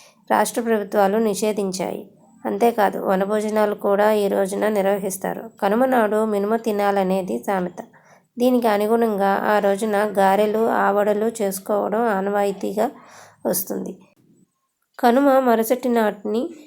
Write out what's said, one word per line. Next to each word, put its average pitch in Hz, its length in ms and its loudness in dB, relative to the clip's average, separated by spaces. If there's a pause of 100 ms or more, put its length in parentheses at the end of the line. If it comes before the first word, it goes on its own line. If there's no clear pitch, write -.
(320)
రాష్ట్ర 214 300 0
ప్రభుత్వాలు 208 560 0
నిషేధించాయి. 196 960 -4 (340)
అంతేకాదు, 208 600 0
వనభోజనాలు 208 720 0
కూడా 208 380 2
ఈ 208 140 2
రోజున 196 420 -2
నిర్వహిస్తారు. 190 720 -4 (160)
కనుమ 220 260 0
నాడు 220 400 2
మినుమ 208 300 0
తినాలనేది 202 880 0
సామెత. 180 360 -4 (580)
దీనికి 240 300 2
అనుగుణంగా 208 640 2 (120)
ఆ 214 160 2
రోజున 202 360 0 (220)
గారెలు, 208 440 2 (160)
ఆవడలు 208 500 2 (100)
చేసుకోవడం 202 680 -2
ఆనవాయితీగా 202 800 -2 (580)
వస్తుంది. 190 480 -6 (1080)
కనుమ 262 300 4 (100)
మరుసటి 240 500 0
నాటిని 214 540 -2 (240)